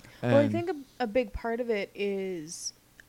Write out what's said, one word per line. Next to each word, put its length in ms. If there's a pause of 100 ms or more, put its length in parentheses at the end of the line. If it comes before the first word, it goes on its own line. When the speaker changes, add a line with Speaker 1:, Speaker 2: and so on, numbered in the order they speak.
(280)
Speaker 1:
Well, 100
I 60
Speaker 2:
And 80
Speaker 1:
think 180
a, 60 (300)
a 20
big 260
part 260
of 120
it 240
is 800 (360)